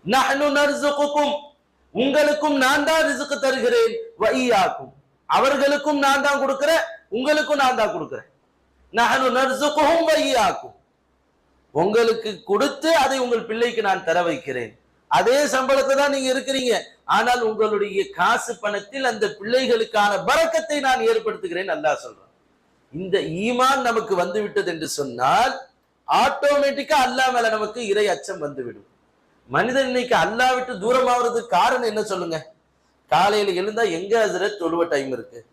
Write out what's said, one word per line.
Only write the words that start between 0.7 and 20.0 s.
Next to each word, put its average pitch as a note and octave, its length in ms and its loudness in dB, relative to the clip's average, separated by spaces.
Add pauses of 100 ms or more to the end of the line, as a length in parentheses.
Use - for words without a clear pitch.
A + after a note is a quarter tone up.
உங்களுக்கும் D4 640 2
நான் C#4+ 280 2
தான் D#4+ 180 2
ரிஸ்க் C#4+ 360 -4
தருகிறேன், A4 560 2 (240)
"வ - 40 0
ஈயாக்கும்", A3 680 0 (340)
அவர்களுக்கும் C#4 720 2
நான் C#4 240 2
தான் C#4+ 180 0
கொடுக்கிறேன், C#4 440 2 (260)
உங்களுக்கும் D4 480 0
நான் C4+ 180 2
தான் A3 160 0
கொடுக்கிறேன். C3+ 380 -10 (640)
"நஹ்னு B3 440 2
நர்சுகுஹும் D4 720 2
வ D#4 80 4
ஈயாக்கும்", B3+ 600 0 (960)
உங்களுக்கு G#3+ 720 0
கொடுத்து C#4+ 520 0
அதை C4+ 240 0
உங்கள் A#3+ 260 -2
பிள்ளைக்கு A3+ 360 -2
நான் F#3+ 220 -2
தர E3+ 200 0
வைக்கிறேன். C3 560 -6 (280)
அதே B3 380 4
சம்பளத்தை C4 500 0
தான் C#4+ 160 2
நீங்க C4 280 -2
இருக்கிறீங்க, B3+ 400 -2 (260)
ஆனால் A#3 360 2
உங்களுடைய G#3 680 -2
காசு A3+ 480 -2
பணத்தில் G#3 480 -6
அந்த G#3+ 220 -2
பிள்ளைகளுக்கான G#3+ 1000 0